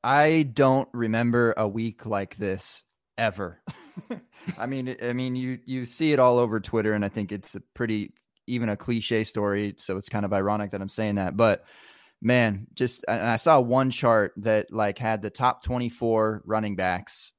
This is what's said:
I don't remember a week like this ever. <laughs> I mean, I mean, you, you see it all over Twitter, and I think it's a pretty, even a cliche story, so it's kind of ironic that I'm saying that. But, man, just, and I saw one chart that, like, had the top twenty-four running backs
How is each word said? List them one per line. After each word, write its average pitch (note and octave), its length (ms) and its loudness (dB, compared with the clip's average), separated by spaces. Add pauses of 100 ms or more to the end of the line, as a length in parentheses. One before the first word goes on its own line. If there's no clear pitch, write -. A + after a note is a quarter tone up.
I D3+ 380 4 (100)
don't C3+ 400 4
remember A#2 640 2
a G#2+ 100 0
week A2+ 400 -6
like G2+ 300 -4
this F#2+ 460 -6 (340)
ever. G2 440 -4 (480)
<laughs> - 500 -12
I A#2 80 -6
mean, C3 360 -6
I A#2+ 100 -4
mean, B2+ 220 -4
you, B2+ 300 -4
you B2+ 220 -6
see D#3 260 0
it C#3 80 4
all B2 180 8
over A2+ 220 2
Twitter, G#2+ 320 0
and G#2 120 0
I G2+ 40 -2
think G2+ 240 -6
it's G2+ 240 -12
a - 40 -12 (140)
pretty, A2 380 -4 (340)
even A#2+ 220 -2
a G#2 80 -2
cliche A2+ 480 -2
story, G#2 540 -2
so F#2+ 180 -6
it's G2+ 120 -8
kind G2+ 160 -2
of G2 80 -2
ironic G2+ 380 0
that G2 100 -8
I'm F#2+ 80 -8
saying G#2+ 280 -2
that. F#2 200 -2
But, A2 280 4 (580)
man, A2+ 520 2
just, - 340 -4
and F#2+ 140 -2
I A2+ 140 0
saw D#3 220 6
one B2+ 320 2
chart A2+ 460 2
that, G#2+ 360 0
like, G#2 260 0
had A2 220 -2
the G#2 100 -6
top - 340 -2
twenty-four A2+ 840 0
running G#2+ 300 -2
backs F#2 640 -4